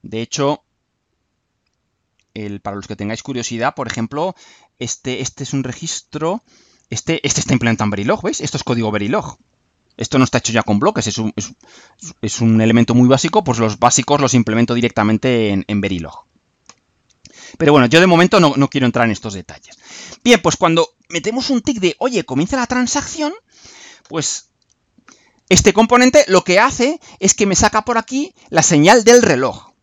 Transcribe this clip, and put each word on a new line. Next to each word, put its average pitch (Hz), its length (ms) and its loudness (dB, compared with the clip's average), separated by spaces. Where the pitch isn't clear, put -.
De 110 200 -10
hecho, 143 420 -4
el, 104 280 -10
para 101 140 -10
los 98 120 -12
que 104 80 -10
tengáis 104 280 -8
curiosidad, 120 520 -6
por 127 120 -8
ejemplo, 147 480 -6
este, 123 420 -8
este 135 220 -10
es 131 100 -10
un 135 100 -4
registro, 160 800 -8
este, - 360 -6
este 139 160 -2
está - 120 -2
implementado 117 320 0
en 104 60 -2
Verilog, 110 320 -4
¿veis? - 180 -6
Esto 151 160 -8
es - 60 -8
código 117 280 -2
Verilog. 107 460 -4
Esto 131 200 -2
no 131 60 6
está 123 160 0
hecho 110 140 -6
ya 113 100 0
con 101 160 0
bloques, 165 280 -2
es 101 100 -6
un, 110 180 -4
es, - 180 -10
es 110 200 -6
un 113 200 4
elemento 117 340 2
muy 123 120 6
básico, 165 360 2
pues 120 160 -2
los 107 200 -2
básicos 123 400 2
los 131 140 0
implemento 117 400 2
directamente 113 760 0
en, 98 180 -4
en 101 140 -4
Verilog. 90 440 -8
Pero 151 160 4
bueno, 127 140 6
yo 156 120 6
de 185 80 6
momento 180 320 4
no, 151 160 4
no 135 140 2
quiero 127 160 -2
entrar 117 200 2
en 113 60 0
estos 101 220 -8
detalles. - 440 -18
Bien, 240 180 4
pues 165 140 0
cuando 165 400 0
metemos 214 400 -6
un 240 120 0
tick 240 180 -4
de, 180 200 0
"Oye, 233 240 -2
comienza 156 320 -4
la 247 100 -2
transacción", 285 680 -4
pues - 440 -8
este 185 240 4
componente 247 560 4
lo 185 160 4
que 185 140 2
hace 262 420 -2
es 190 140 0
que 208 120 0
me 190 120 -2
saca 214 260 0
por 240 140 -2
aquí 262 360 -6
la 160 140 0
señal 185 400 4
del 240 180 6
reloj. 135 500 -2